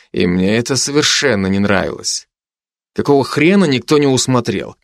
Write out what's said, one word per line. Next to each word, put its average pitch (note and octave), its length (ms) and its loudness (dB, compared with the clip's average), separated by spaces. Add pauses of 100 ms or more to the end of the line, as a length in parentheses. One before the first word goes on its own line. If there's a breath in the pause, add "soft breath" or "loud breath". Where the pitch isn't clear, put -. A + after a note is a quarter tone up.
(100)
и - 140 0
мне F#2 320 0
это A#2+ 180 -2
совершенно C#3 720 0
не G2 120 0
нравилось. G2 680 -2 (680)
Какого C#3 260 2
хрена F3+ 420 2
никто D3 340 0
не D3 80 2
усмотрел? B2 760 -2